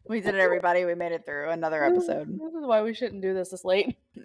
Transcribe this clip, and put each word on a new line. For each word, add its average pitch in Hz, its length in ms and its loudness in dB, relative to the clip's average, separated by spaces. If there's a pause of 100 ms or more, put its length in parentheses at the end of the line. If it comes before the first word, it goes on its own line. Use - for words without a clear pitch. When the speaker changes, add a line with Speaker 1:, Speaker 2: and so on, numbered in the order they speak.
Speaker 1:
We 220 140 -4
did 196 120 0
it, 196 60 2
everybody. 180 460 4
We 170 100 0
made 170 160 -4
it 165 120 -4
through 147 280 -6
another 160 420 0
Speaker 2:
This 359 120 2
is, 330 40 -6
Speaker 1:
episode. 190 300 -4
Speaker 2:
this 320 160 -10
is 311 100 -8
why 220 160 4
we 220 140 -2
shouldn't 202 260 -6
do 190 140 -2
this 185 140 -4
this 185 140 -12
late. 190 320 2 (300)